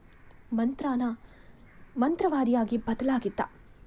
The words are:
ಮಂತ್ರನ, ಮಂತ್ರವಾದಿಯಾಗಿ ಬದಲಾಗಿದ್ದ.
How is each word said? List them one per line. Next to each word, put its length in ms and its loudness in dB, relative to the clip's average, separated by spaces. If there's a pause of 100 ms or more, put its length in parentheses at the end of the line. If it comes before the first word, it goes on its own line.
(520)
ಮಂತ್ರನ, 500 0 (920)
ಮಂತ್ರವಾದಿಯಾಗಿ 800 2
ಬದಲಾಗಿದ್ದ. 640 -2 (460)